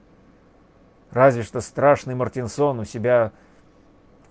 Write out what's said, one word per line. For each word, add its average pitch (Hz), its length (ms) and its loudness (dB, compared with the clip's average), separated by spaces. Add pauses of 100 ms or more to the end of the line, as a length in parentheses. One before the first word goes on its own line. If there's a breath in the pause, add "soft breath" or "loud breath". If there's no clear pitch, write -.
(1120)
Разве 123 320 4
что 123 180 -8
страшный 135 540 0
Мартинсон 123 680 -4
у 104 40 -8
себя 117 480 0 (1000 soft breath)